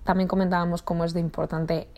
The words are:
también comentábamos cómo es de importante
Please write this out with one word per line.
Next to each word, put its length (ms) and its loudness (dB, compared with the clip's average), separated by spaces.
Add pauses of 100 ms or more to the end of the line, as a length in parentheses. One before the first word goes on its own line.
también 240 2
comentábamos 540 2
cómo 220 -2
es 100 -2
de 60 0
importante 760 -2